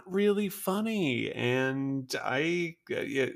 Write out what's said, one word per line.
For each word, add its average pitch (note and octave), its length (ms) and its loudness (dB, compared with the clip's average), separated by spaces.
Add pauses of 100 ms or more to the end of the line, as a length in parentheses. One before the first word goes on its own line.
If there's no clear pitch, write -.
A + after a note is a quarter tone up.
really G3+ 420 2
funny. F#3+ 840 0
And C3 760 0 (140)
I, D#3+ 540 -2 (180)
uh, - 60 -2
yeah, C3+ 240 0 (100)